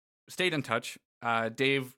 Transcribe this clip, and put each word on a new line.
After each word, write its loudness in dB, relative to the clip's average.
stayed 0
in 0
touch. -2
Uh, 2
Dave 0